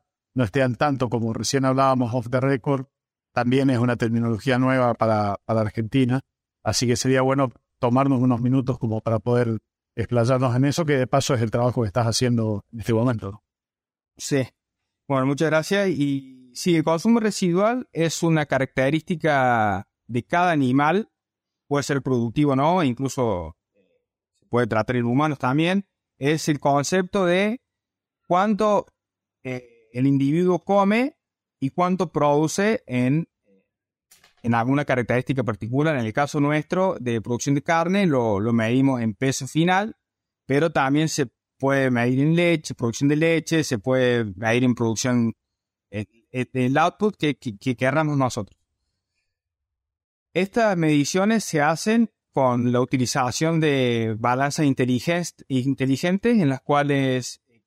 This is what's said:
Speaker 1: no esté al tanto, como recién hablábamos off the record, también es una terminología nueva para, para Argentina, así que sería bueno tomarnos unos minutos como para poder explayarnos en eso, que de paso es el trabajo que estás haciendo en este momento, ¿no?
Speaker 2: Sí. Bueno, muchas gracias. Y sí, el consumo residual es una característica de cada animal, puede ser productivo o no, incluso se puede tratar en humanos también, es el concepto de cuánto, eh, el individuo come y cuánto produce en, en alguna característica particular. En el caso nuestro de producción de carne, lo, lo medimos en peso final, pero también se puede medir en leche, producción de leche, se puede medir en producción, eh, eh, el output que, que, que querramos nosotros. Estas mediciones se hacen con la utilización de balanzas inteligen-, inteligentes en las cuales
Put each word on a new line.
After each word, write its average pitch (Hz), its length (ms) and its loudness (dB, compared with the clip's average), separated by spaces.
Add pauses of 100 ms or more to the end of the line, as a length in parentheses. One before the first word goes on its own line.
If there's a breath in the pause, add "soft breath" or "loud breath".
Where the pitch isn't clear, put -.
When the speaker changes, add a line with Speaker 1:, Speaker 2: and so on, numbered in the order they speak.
(340)
Speaker 1:
no 127 100 0
esté 131 200 0
al 127 140 -2
tanto, 131 300 -2
como 113 260 -4
recién 117 300 -2
hablábamos 131 500 0
off 120 160 -4
the 127 120 -2
record, 135 460 -2 (440)
también 127 380 2
es 123 100 2
una 120 180 2
terminología 117 600 0
nueva 127 360 2
para, 107 500 0
para 113 180 0
Argentina, 120 600 -2 (420)
así 113 240 -2
que 120 80 2
sería 131 260 0
bueno 131 300 0 (280)
tomarnos 131 420 2
unos 127 180 2
minutos 123 400 0
como 110 220 -4
para 113 180 -2
poder 120 400 0 (340)
explayarnos 120 640 0
en 131 80 4
eso, 147 220 0
que 147 80 0
de 131 120 2
paso 139 280 0
es 117 80 0
el 113 100 -2
trabajo 120 300 0
que 110 60 0
estás 117 200 0
haciendo 113 640 0
en 117 80 -14
este 113 140 -2
momento, 110 380 0
¿no? 110 120 -20 (720)
Speaker 2:
Sí. 135 320 -4 (580)
Bueno, 131 200 -2
muchas 143 240 0
gracias. 190 400 0
Y 139 640 -4
sí, 170 240 0
el 156 80 0
consumo 170 340 2
residual 208 720 -2
es 165 320 -2
una 160 220 2
característica 131 1400 0 (220)
de 117 160 -4
cada 175 300 0
animal, 147 580 0 (560)
puede 143 160 0
ser 139 180 -2
productivo 131 520 0
o - 20 2
no, 160 280 0
incluso 117 760 -4 (840)
se - 60 -20
puede 120 220 0
tratar 110 280 0
en 120 100 0
humanos 139 340 0
también, 160 460 0 (320)
es 151 300 -2
el 147 140 -2
concepto 180 640 0
de 196 360 0 (640)
cuánto, 202 580 0 (580)
eh, 127 480 -14
el 127 160 0
individuo 156 560 0
come 202 540 0 (420)
y 135 100 -2
cuánto 180 420 -2
produce 156 760 0
en, 127 440 -2 (1120)
en 117 100 0
alguna 131 320 2
característica 127 580 0
particular. 123 540 -2
En 117 80 -2
el 110 80 -4
caso 143 260 -2
nuestro 151 600 0
de 117 220 -4
producción 120 340 -2
de 143 80 -4
carne, 175 420 0
lo, 117 340 2
lo 117 140 0
medimos 120 480 2
en 110 120 -2
peso 131 340 -4
final, 185 480 0 (500)
pero 147 260 0
también 147 380 0
se 139 180 -2 (300)
puede 135 320 2
medir 123 300 0
en 156 160 2
leche, 170 400 0
producción 123 340 -2
de 151 60 2
leche, 160 480 0
se 120 160 -4
puede 123 460 0 (100)
medir 113 300 0
en 123 100 2
producción, 117 580 -2 (560)
eh, 104 160 -10 (260)
eh, 127 220 -6
el 127 240 0
output 180 380 0
que, 147 220 -2
que, 101 200 -10
que 127 180 -4
querramos 147 420 0
nosotros. 120 420 -4 (1700)
Estas 196 420 0
mediciones 165 720 2
se 156 160 -2
hacen 214 500 2 (220)
con 123 400 2
la 120 80 2
utilización 135 800 0
de 120 580 0
balanzas 135 460 0
inteligen-, 135 580 0 (240)
inteligentes 139 880 0
en 160 120 2
las 131 100 -4
cuales 139 840 -2 (240)